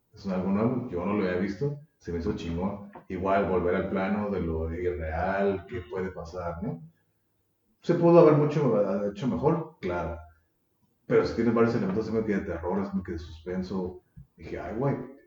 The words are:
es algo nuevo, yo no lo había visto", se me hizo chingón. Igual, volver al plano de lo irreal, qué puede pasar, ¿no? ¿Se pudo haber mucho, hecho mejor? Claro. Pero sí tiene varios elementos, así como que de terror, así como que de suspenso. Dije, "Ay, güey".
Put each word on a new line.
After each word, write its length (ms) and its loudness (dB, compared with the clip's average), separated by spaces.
es 140 -18
algo 240 -2
nuevo, 400 0
yo 160 -4
no 80 -2
lo 120 0
había 140 -2
visto", 400 -4
se 140 -10
me 60 -4
hizo 160 -2
chingón. 560 -6
Igual, 400 0
volver 260 2
al 140 0
plano 420 0
de 100 -2
lo 320 -2
irreal, 960 -2
qué 120 -8
puede 200 -4
pasar, 520 -8
¿no? 200 -6
¿Se 140 2
pudo 260 8
haber 140 10
mucho, 760 2
hecho 180 -6
mejor? 520 0
Claro. 380 -4
Pero 200 4
sí 80 -4
tiene 160 2
varios 240 4
elementos, 300 0
así 100 -4
como 120 2
que 100 0
de 60 0
terror, 380 -4
así 100 -4
como 120 -2
que 100 -8
de 60 -6
suspenso. 840 -6
Dije, 220 -10
"Ay, 180 -8
güey". 180 0